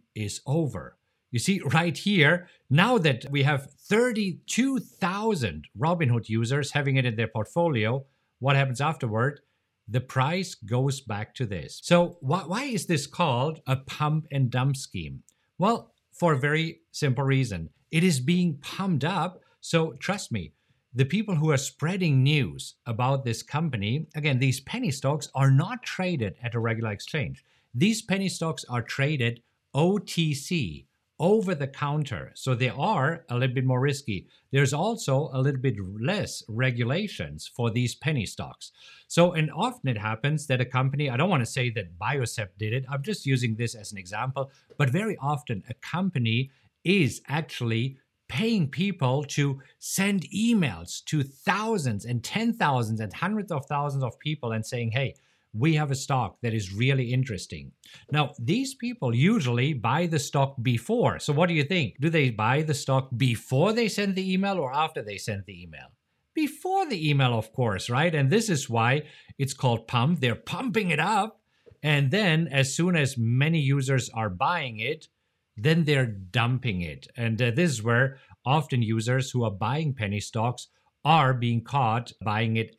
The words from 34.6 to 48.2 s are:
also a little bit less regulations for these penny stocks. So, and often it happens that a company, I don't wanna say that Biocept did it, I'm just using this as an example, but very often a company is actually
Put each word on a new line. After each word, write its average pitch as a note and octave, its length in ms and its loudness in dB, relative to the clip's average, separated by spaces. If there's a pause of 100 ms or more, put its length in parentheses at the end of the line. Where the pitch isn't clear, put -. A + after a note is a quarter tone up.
also D#3 580 0
a C3 80 -2
little C3 220 0
bit B2+ 180 0
less A2 680 -4
regulations A#2+ 1080 -4
for A#2 140 0
these A#2+ 240 0
penny C#3 320 -2
stocks. - 460 -12 (360)
So, F3 260 4
and D#3 180 0
often A3 360 -4
it A2 120 -2
happens C#3 480 -2
that B2+ 140 0
a A#2+ 40 0
company, C3+ 440 0
I A#2+ 80 -2
don't E3+ 120 2
wanna C3+ 160 2
say B2 260 -2
that F2 280 -8
Biocept A2+ 580 -4
did A2 160 -4
it, C3 160 -4
I'm C#3 140 -4
just G#3+ 220 -8
using B2 300 2
this A#2 200 -4
as G#2 160 -14
an G2 80 -12
example, A2+ 500 -4 (280)
but C#3 120 2
very G3 320 0
often C3+ 480 -4
a A#2+ 60 -12
company C3+ 760 0 (340)
is E3 440 2
actually C3 720 -2 (300)